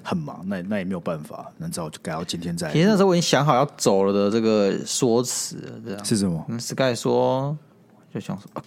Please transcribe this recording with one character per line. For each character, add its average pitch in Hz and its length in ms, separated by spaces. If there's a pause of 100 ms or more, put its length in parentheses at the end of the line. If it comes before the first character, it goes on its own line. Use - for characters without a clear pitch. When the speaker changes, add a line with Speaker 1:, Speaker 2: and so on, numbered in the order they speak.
Speaker 1:
很 - 140
忙， 76 280
那， 95 180
那 104 140
也 98 60
没 92 80
有 90 80
办 82 200
法， - 380
那 82 120
只 85 100
好 156 100
就 - 120
改 170 100
到 82 120
今 - 160
天 165 160
再 85 120
录。 147 60
Speaker 2:
其 151 80
实 185 60
那 214 80
时 180 60
候 196 80
我 180 60
已 175 40
经 165 80
想 135 160
好 151 120
要 139 100 (120)
走 98 260
了 98 100
的 101 160
这 113 120
个 104 440
说 120 380
辞 - 340
了， - 140 (140)
这 117 60
样。 104 140
Speaker 1:
是 113 120
什 98 120
么？ 80 200
Speaker 2:
嗯， 117 100
Sky 123 340
说， 127 640 (560)
就 117 60
想 98 200
说 - 140
：“啊， - 140